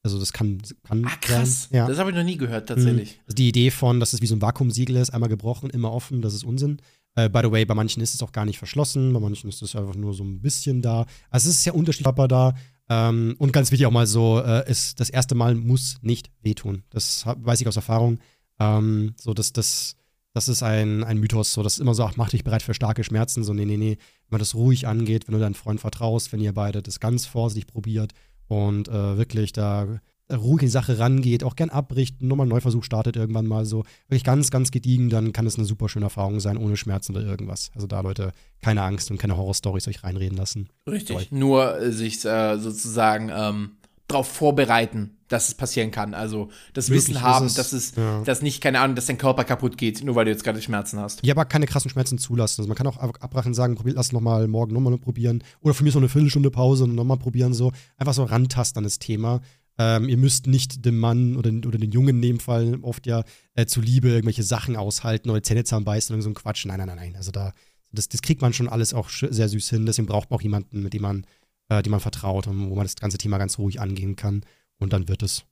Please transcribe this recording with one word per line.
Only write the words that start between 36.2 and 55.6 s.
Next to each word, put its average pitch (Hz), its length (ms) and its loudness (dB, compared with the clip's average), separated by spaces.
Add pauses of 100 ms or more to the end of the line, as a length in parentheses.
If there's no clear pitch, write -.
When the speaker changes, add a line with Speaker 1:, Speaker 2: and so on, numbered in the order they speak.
Speaker 1:
sein, 101 180 -2
ohne 104 200 0
Schmerzen 98 380 -4
oder 107 100 -4
irgendwas. 98 500 -8
Also 101 120 -8
da, 98 120 -4
Leute, 95 320 -4 (300)
keine 107 220 2
Angst 95 280 -4
und 101 60 -6
keine 98 200 -2
Horrorstories 95 500 -4
euch - 160 -10
reinreden 95 340 -4
lassen. 98 320 -6 (200)
Speaker 2:
Richtig, 208 260 -6
Speaker 1:
Toll. 92 140 -4
Speaker 2:
nur, 135 480 2
äh, 117 140 0
sich, 110 340 -6
äh, 110 320 0
sozusagen, 110 800 0
ähm, 104 360 -4 (360)
drauf 135 200 -2
vorbereiten, 117 880 0 (100)
dass 117 220 0
es - 60 -8
passieren 117 360 -4
kann. 104 220 -6
Also 107 360 -6 (240)
das - 140 -4
Speaker 1:
Möglich 131 220 4
Speaker 2:
Wissen - 80 -2
Speaker 1:
ist 123 40 -2
Speaker 2:
haben, 127 240 4
Speaker 1:
es. 123 100 0
Speaker 2:
dass 127 180 -2
es, 123 220 -6
Speaker 1:
Ja. 110 280 -2
Speaker 2:
dass 127 180 -2
nicht, 143 200 -4
keine 131 180 2
Ahnung, 135 160 4
dass 123 120 -4
dein 131 100 -2
Körper 131 260 2
kaputt 120 340 -2
geht, 110 260 -2
nur 131 120 -2
weil 113 100 4
du 110 60 2
jetzt 107 120 -4
gerade 110 180 -4
Schmerzen 104 380 -4
hast. 104 240 -8
Speaker 1:
Ja, 127 100 4
aber 156 120 2
keine 151 200 2
krassen 135 260 -2
Schmerzen 127 260 -2
zulassen. 117 440 -2
Also 104 80 -4
man 110 80 -2
kann 131 100 0
auch 131 100 -4
ab-, 117 240 -6
abbrechen 131 280 -4
und 120 60 -2
sagen, 123 200 2
„Probier, 117 180 -2
lass 127 200 -2
noch 120 80 0
mal 113 260 2
morgen 110 260 0
nochmal 123 240 2
probieren.“ 117 460 -2 (180)